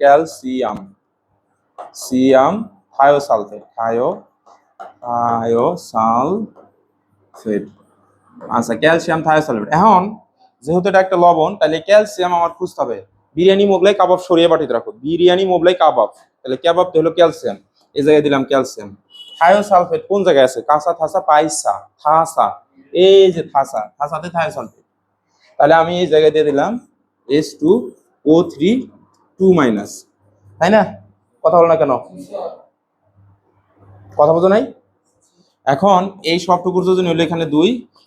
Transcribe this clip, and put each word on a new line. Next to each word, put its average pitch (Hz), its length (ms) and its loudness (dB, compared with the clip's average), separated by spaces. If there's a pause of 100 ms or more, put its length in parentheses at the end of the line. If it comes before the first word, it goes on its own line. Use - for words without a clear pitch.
ক্যালসিয়াম, 131 760 0 (1300)
সিয়াম 131 500 2 (420)
থায়োসালফেট, 135 680 0 (140)
থায়ো-, 120 420 -4 (840)
থায়োসালফেট। 120 2500 -4 (920)
আচ্ছা, 117 180 -4 (100)
ক্যালসিয়াম 165 440 0
থায়োসালফেট। 143 420 -2 (100)
এখন 190 240 4 (600)
যেহেতু 175 260 -2
এটা 190 160 4
একটা 185 180 -2
লবণ, 165 360 2
তাহলে 160 180 0 (100)
ক্যালসিয়াম 196 500 0
আমার 170 200 -2
খুঁজতে 180 240 -10
হবে। 120 160 -6 (380)
বিরিয়ানি 190 360 2
মোগলাই 190 280 2
কাবাব 180 280 2
সরিয়ে 170 240 4
বাটিতে 151 260 -2
রাখো, 113 140 -10 (120)
বিরিয়ানি 175 480 0
মোগলাই 180 300 2
কাবাব, 131 280 2 (300)
তাহলে 131 240 -8
কাবাব 170 280 0
তো - 80 -8
হলো 160 180 0
ক্যালসিয়াম, 147 400 0 (380)
এই 143 100 -4
জায়গায় 151 220 4
দিলাম 139 220 0
ক্যালসিয়াম। 117 400 -4 (500)
থায়োসালফেট 180 680 2
কোন 202 180 0
জায়গায় 139 220 4
আছে? 120 100 -10 (100)
কাঁচা 151 300 0
থাসা 160 200 -4 (100)
পাইসা, 151 440 0 (300)
থাসা, 151 440 0 (460)
এই 190 320 6 (100)
যে 165 60 -6 (120)
থাসা, 131 280 -4 (160)
থাসাতে 156 380 -8
থায়োসালফেট, 147 500 -8 (760)
তাহলে 147 220 4
আমি 170 200 -4
এই 175 120 0
জায়গায় 156 220 4
দিয়ে 156 140 0
দিলাম 147 220 -2 (580)
এস 151 180 0 (120)
টু 156 120 2 (540)
ও 151 80 4 (180)
থ্রি 156 180 -2 (720)
টু 190 60 0 (120)
মাইনাস, 110 340 0 (680)
তাই 170 160 2
না? 208 60 6 (600)
কথা 165 140 2
বলো 170 140 4
না 160 100 2
কেন? 139 100 0 (2250)
কথা 151 180 4
বোঝো 180 180 2
নাই? 247 100 2 (1040)
এখন 180 340 2 (300)
এই 175 140 0
সবটুকুর 180 420 -2
যোজনী 185 240 0
হলো 160 160 -2
এখানে 165 180 -4 (100)
দুই, 165 140 2 (380)